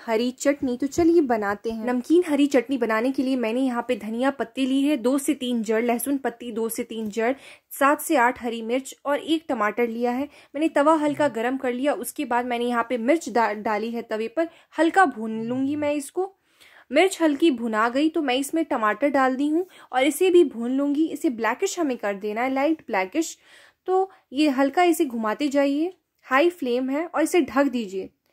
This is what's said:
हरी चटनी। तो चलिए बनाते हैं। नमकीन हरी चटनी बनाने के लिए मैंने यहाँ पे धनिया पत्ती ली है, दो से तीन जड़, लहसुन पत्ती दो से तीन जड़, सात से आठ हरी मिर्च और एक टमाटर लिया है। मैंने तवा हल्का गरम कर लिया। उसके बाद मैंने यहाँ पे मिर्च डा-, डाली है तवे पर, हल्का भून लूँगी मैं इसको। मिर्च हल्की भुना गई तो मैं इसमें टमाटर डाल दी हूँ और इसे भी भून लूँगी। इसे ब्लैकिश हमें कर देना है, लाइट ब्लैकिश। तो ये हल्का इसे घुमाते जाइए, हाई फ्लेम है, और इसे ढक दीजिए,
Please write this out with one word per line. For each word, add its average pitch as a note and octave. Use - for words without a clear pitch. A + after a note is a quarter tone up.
हरी A#3
चटनी। C#4
तो C#4
चलिए E4+
बनाते A3
हैं। A3+
नमकीन B3+
हरी D4
चटनी C4+
बनाने A3+
के C4+
लिए C4
मैंने A#3
यहाँ A#3+
पे G#3
धनिया A3+
पत्ती C4+
ली C4+
है, D4
दो B3
से C#4+
तीन B3
जड़, A3
लहसुन B3
पत्ती A#3+
दो A3+
से A#3
तीन A3
जड़, A3+
सात C#4+
से D#4+
आठ B3
हरी A#3
मिर्च B3
और C#4+
एक D#4+
टमाटर A3+
लिया A#3
है। C4
मैंने D#4
तवा D#4
हल्का D4
गरम A#3
कर B3+
लिया। C4
उसके B3+
बाद A#3+
मैंने A#3+
यहाँ A#3+
पे B3+
मिर्च C#4
डा-, A3
डाली G#3+
है A#3
तवे A3
पर, E4
हल्का E4
भून A3
लूँगी C4
मैं D4
इसको। D4+
मिर्च F4+
हल्की D#4+
भुना A3+
गई C#4+
तो E4
मैं B3+
इसमें C#4
टमाटर G#3+
डाल C4
दी C#4+
हूँ D#4+
और C4
इसे F4+
भी F4
भून A#3
लूँगी। C#4+
इसे D4+
ब्लैकिश A3+
हमें C#4
कर G3+
देना G#3
है, C4
लाइट D4
ब्लैकिश। A3+
तो F#4+
ये D4
हल्का C#4
इसे E4+
घुमाते A3+
जाइए, C#4+
हाई C#4+
फ्लेम B3+
है, D4
और D#4
इसे E4+
ढक C#4
दीजिए, G3